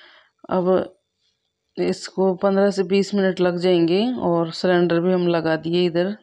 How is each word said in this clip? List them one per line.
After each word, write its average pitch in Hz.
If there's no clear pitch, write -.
अब 185
इसको 185
पन्द्रह 196
से 196
बीस 196
मिनट 190
लग 175
जाएंगे। 175
और 170
सिलेंडर 175
भी 185
हम 175
लगा 160
दिए 170
इधर, 175